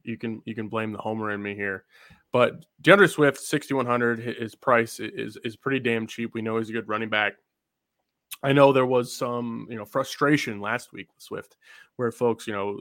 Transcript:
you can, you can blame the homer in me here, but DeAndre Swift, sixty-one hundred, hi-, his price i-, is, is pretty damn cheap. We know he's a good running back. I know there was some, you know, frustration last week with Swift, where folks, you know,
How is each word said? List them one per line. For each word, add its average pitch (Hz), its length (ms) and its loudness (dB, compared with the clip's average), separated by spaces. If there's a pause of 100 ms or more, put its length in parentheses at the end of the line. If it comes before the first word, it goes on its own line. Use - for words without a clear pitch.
you 113 140 -10
can, 113 280 -8
you 113 100 -10
can 110 120 -8
blame 110 240 -4
the 104 60 -10
homer 110 340 -6
in 101 100 -6
me 101 140 -8
here, 101 300 -8 (480)
but - 320 0 (160)
DeAndre 190 280 8
Swift, 143 300 2
sixty-one 135 460 -2
hundred, 120 380 0
hi-, 117 160 -6
his 113 160 -8
price 117 440 2
i-, 107 40 -8
is, 110 400 -8
is 113 120 -8
pretty 135 240 -2
damn 113 280 -2
cheap. - 260 -8
We 113 80 -6
know 110 160 -2
he's 113 120 -4
a 110 40 -12
good 107 140 -6
running 110 220 -4
back. 107 240 0 (1080)
I 139 100 2
know 139 180 10
there 131 160 4
was 123 280 0
some, 120 540 -6
you 117 60 -10
know, 104 100 -10
frustration 135 760 0
last 110 320 -4
week - 200 -14
with - 80 -20
Swift, - 360 -14 (400)
where 120 140 -2
folks, 117 360 -2
you 110 60 -6
know, 101 280 -4